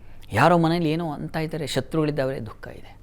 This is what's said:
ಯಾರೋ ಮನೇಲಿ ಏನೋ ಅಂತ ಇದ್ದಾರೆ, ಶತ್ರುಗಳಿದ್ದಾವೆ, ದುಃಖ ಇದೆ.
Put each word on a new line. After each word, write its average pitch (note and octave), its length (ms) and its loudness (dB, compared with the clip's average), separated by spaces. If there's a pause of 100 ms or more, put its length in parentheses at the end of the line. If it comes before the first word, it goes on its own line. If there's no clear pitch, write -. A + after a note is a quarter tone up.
(320)
ಯಾರೋ E3 260 6
ಮನೇಲಿ E3 320 2
ಏನೋ D#3+ 220 -2
ಅಂತ D#3 240 -8
ಇದ್ದಾರೆ, D#3 300 -4
ಶತ್ರುಗಳಿದ್ದಾವೆ, D3 720 0
ದುಃಖ - 280 -12
ಇದೆ. - 340 -16